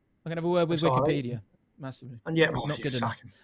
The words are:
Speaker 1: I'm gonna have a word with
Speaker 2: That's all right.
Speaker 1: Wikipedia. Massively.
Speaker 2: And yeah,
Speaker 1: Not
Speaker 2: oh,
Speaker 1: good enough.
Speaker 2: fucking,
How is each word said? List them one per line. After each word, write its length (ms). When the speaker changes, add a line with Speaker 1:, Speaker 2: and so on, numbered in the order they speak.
Speaker 1:
I'm 60
gonna 80
have 60
a 40
word 220
with 100
Speaker 2:
That's 100
all 120
right. 220
Speaker 1:
Wikipedia. 180
Massively. 480
Speaker 2:
And 100
yeah, 100
Speaker 1:
Not 180
Speaker 2:
oh, 180
Speaker 1:
good 120
enough. 200
Speaker 2:
fucking, 160